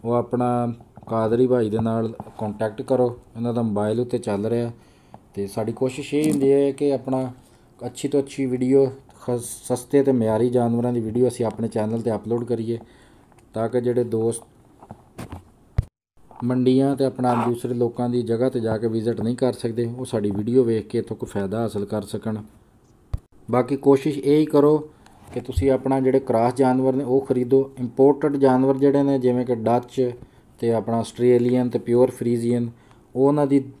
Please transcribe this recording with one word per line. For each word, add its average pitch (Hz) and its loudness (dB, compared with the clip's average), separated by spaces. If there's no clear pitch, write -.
ਉਹ 117 -2
ਆਪਣਾ 120 0
ਕਾਦਰੀ 113 2
ਭਾਈ 120 2
ਦੇ 107 -2
ਨਾਲ 113 -2
ਕੰਟੈਕਟ 107 -6
ਕਰੋ, 123 0
ਇਹਨਾਂ 117 -6
ਦਾ 117 -2
ਮੋਬਾਈਲ 107 0
ਉੱਤੇ 123 -4
ਚੱਲ 104 -4
ਰਿਹਾ। 117 -2
ਤੇ 101 -6
ਸਾਡੀ 110 -6
ਕੋਸ਼ਿਸ਼ 131 -6
ਇਹ 151 2
ਹੁੰਦੀ 139 2
ਹੈ 139 4
ਕਿ 143 -2
ਆਪਣਾ 131 -4
ਅੱਛੀ 120 -8
ਤੋਂ 143 0
ਅੱਛੀ 139 -4
ਵੀਡੀਓ 127 4
ਖ-, - -6
ਸਸਤੇ 127 -2
ਤੇ 139 2
ਮਿਆਰੀ 113 2
ਜਾਨਵਰਾਂ 120 0
ਦੀ 120 -2
ਵੀਡੀਓ 113 0
ਅਸੀਂ 120 -2
ਆਪਣੇ 110 -4
ਚੈਨਲ 110 -2
'ਤੇ 113 -2
ਅਪਲੋਡ 110 -4
ਕਰੀਏ 113 -4
ਤਾਂ 113 -2
ਕਿ 123 -2
ਜਿਹੜੇ 120 0
ਦੋਸਤ 113 -2
ਮੰਡੀਆਂ 127 2
ਤੇ 135 0
ਆਪਣਾ 127 0
ਦੂਸਰੇ 120 -4
ਲੋਕਾਂ 120 -2
ਦੀ 123 0
ਜਗ੍ਹਾ 117 0
'ਤੇ 127 -4
ਜਾ 110 -2
ਕੇ 113 -4
ਵਿਜ਼ਿਟ 110 -2
ਨਹੀਂ 117 -2
ਕਰ 123 0
ਸਕਦੇ, 120 -4
ਉਹ 123 -8
ਸਾਡੀ 104 -2
ਵੀਡੀਓ 117 2
ਵੇਖ 113 0
ਕੇ 117 -4
ਇੱਥੋਂ 107 -8
ਕੋਈ - -10
ਫਾਇਦਾ 101 -4
ਹਾਸਲ 104 -4
ਕਰ 104 -6
ਸਕਣ। 107 -8
ਬਾਕੀ 127 2
ਕੋਸ਼ਿਸ਼ 139 2
ਇਹ 143 2
ਹੀ 156 4
ਕਰੋ 147 4
ਕਿ 123 -6
ਤੁਸੀਂ 135 0
ਆਪਣਾ 135 0
ਜਿਹੜੇ 131 4
ਕ੍ਰਾਸ 123 2
ਜਾਨਵਰ 131 2
ਨੇ 139 -2
ਉਹ 127 2
ਖਰੀਦੋ। 127 4
ਇੰਪੋਰਟਡ 139 2
ਜਾਨਵਰ 135 4
ਜਿਹੜੇ 139 4
ਨੇ 139 2
ਜਿਵੇਂ 123 2
ਕਿ 123 -2
ਡੱਚ 123 0
ਤੇ 117 0
ਆਪਣਾ 113 -2
ਆਸਟ੍ਰੇਲੀਅਨ 123 2
ਤੇ 117 -2
ਪਿਓਰ 123 4
ਫਰੀਜ਼ੀਅਨ, 117 -2
ਉਹ 131 4
ਉਹਨਾਂ 143 2
ਦੀ 139 2